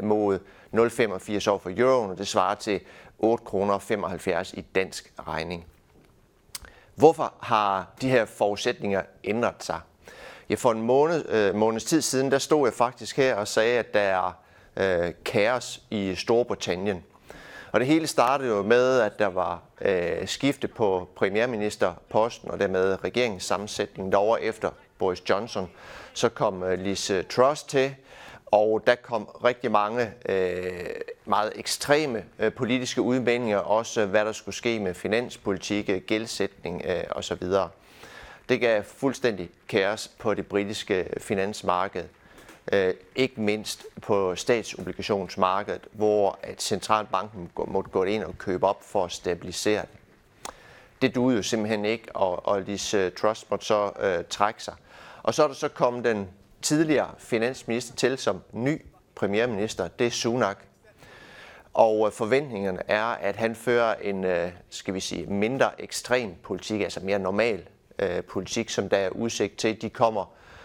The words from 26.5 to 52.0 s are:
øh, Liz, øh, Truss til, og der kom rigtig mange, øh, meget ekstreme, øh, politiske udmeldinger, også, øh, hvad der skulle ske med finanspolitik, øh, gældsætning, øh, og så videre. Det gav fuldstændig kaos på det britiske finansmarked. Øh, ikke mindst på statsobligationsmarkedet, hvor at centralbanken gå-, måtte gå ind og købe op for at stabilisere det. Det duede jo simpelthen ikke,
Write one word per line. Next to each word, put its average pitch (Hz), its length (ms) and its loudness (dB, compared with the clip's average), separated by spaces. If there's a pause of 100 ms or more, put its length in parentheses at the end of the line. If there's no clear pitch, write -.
øh, 92 160 0
Liz, 95 320 -2
øh, 92 140 2
Truss 135 380 2
til, 139 320 0 (520)
og 107 400 4
der 123 80 6
kom 113 300 -4 (200)
rigtig 123 260 2
mange, 107 420 0 (140)
øh, 92 460 0 (520)
meget 104 300 0
ekstreme, 135 680 0 (140)
øh, 107 140 2
politiske 123 500 0
udmeldinger, 120 560 2
også, 110 420 0
øh, 101 100 0
hvad 107 140 4
der 110 80 -2
skulle 101 220 -12
ske 117 240 -2
med 92 160 -2
finanspolitik, 101 920 -2
øh, 95 120 0
gældsætning, 101 840 -4
øh, 85 260 -2
og - 140 -6
så - 100 -6
videre. 90 340 0 (800)
Det 123 120 2
gav 113 220 2
fuldstændig 107 680 -2 (180)
kaos 104 400 0 (100)
på 107 160 0
det 95 120 -4
britiske 101 640 -2 (100)
finansmarked. 95 880 -2 (680)
Øh, 95 220 4 (200)
ikke 127 260 0
mindst 107 460 -4 (160)
på 98 340 2
statsobligationsmarkedet, 98 1600 -2
hvor 104 500 2
at - 200 -10
centralbanken 104 920 -2
gå-, 82 100 -6
måtte 95 260 -4
gå 95 140 2
ind 104 200 0
og - 140 -10
købe 92 280 0
op 98 160 0
for 95 220 -2
at 87 80 -6
stabilisere 92 680 -2
det. - 200 -12 (1000)
Det 127 120 2
duede 127 220 4
jo 98 60 0
simpelthen 107 420 -2
ikke, 113 320 -4